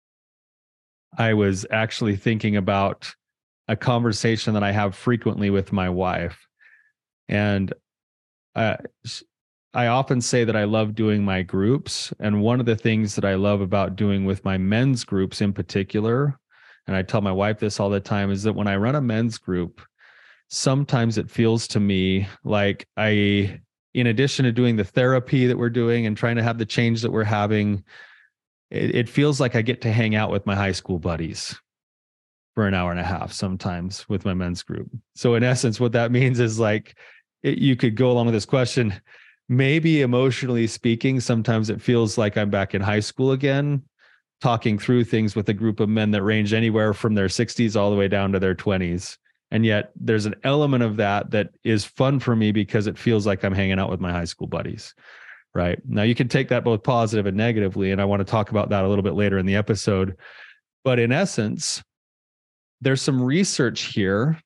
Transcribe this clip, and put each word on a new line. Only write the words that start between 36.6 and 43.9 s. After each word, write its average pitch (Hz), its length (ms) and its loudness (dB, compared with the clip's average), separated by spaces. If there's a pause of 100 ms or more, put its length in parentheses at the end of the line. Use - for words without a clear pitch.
it, 143 160 0
you 135 160 4
could 117 200 0
go 127 140 4
along 120 160 4
with 117 80 2
this 104 120 0
question, 120 540 0 (480)
maybe 147 540 4
emotionally 123 640 2
speaking, 120 540 0
sometimes 113 500 0
it 107 120 -4
feels 117 360 2
like 104 180 0
I'm 104 140 0
back 98 240 -2
in 98 80 -2
high 104 180 0
school 131 340 0
again, 139 500 0 (580)